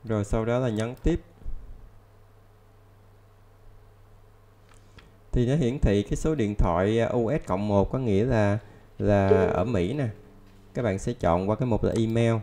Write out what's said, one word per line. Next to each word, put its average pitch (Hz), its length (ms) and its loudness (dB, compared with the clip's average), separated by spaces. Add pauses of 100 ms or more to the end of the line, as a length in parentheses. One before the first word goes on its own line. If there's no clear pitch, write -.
Rồi 110 200 -2
sau 110 220 -2
đó 120 140 0
là 127 100 -2
nhấn 110 340 -4
tiếp. 165 180 0 (4000)
Thì 123 160 2
nó 135 80 2
hiển 139 240 0
thị 101 240 2
cái 151 120 -4
số 156 200 -2
điện 104 200 -2
thoại, 98 440 2
à, 117 80 0
U 104 240 -2
S 156 160 -4
cộng 98 200 -2
một, 98 240 2
có 131 80 -4
nghĩa 110 260 2
là, 107 320 2 (420)
là 101 280 2 (260)
ở 90 100 0
Mỹ 104 300 0
nè. 143 140 -2 (680)
Các 131 80 -4
bạn 98 180 -2
sẽ 120 140 -4
chọn 90 360 0
qua 110 60 2
cái 135 100 -4
mục 110 180 0
là 95 120 0
email. 113 480 2